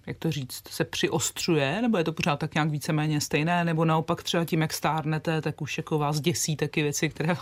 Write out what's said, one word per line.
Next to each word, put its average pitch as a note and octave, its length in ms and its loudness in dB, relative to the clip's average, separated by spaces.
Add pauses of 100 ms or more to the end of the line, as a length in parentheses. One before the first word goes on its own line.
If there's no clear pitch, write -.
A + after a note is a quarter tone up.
jak D3 120 -8
to D#3+ 120 0
říct, C#3 380 -8
se - 160 -2
přiostřuje, D#3+ 960 0
nebo A3 160 2
je E3 60 2
to E3 80 0
pořád D#3 260 0
tak - 160 -4
nějak D#3 160 2
víceméně D3+ 500 0
stejné, E3+ 440 2
nebo E3 200 2
naopak D#3+ 380 2
třeba E3+ 220 0
tím, E3 180 2
jak D#3 100 0
stárnete, D#3 680 0
tak D3+ 220 -4
už - 160 -4
jako D#3 200 -2
vás D3 220 0
děsí D3 360 0
taky D3+ 260 0
věci, D3 260 0
které D#3 340 0